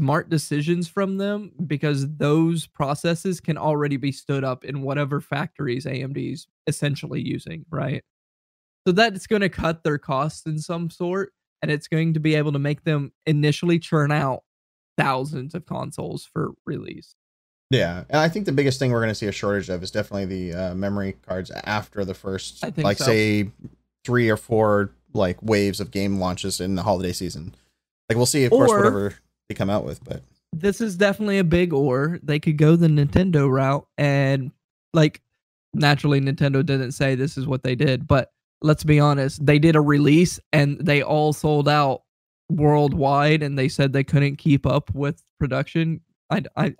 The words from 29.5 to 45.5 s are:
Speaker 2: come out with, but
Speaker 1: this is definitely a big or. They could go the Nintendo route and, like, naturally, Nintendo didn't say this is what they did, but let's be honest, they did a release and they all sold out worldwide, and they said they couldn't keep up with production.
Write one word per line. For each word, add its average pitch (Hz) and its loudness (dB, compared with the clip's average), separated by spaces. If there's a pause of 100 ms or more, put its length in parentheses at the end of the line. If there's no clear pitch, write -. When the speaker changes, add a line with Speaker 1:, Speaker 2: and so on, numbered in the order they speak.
Speaker 2:
come 95 -2
out 104 0
with, - -10
but - -12 (300)
Speaker 1:
this 190 -2
is 208 -4
definitely 202 2
a 190 2
big 175 2
or. 139 0
They 151 -2
could 156 0
go 151 8
the 170 6
Nintendo 147 4
route 135 0 (100)
and, 139 0 (420)
like, 156 2 (500)
naturally, 147 2
Nintendo 139 0
didn't 135 -2
say 139 -2
this 135 -4
is 127 -6
what 135 -4
they 127 -2
did, 135 0
but 135 2 (300)
let's 151 4
be 151 4
honest, 143 2
they 147 6
did 160 6
a 151 6
release 147 4 (120)
and 143 2
they 143 2
all 151 2
sold 147 0
out 143 2 (480)
worldwide, 147 2
and 143 -4
they 135 2
said 139 0
they 139 2
couldn't 143 2
keep 143 2
up 139 0
with 143 -4 (160)
production. 143 -2 (320)